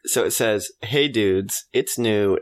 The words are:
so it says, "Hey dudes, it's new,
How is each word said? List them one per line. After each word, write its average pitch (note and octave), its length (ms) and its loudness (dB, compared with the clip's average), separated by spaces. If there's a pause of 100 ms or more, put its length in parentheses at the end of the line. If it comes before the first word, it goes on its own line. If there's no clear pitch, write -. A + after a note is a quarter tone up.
so A#2+ 200 0
it F#2 80 0
says, G#2+ 380 0 (120)
"Hey C#3+ 260 0
dudes, G2 640 0
it's - 260 -2
new, G#2 440 2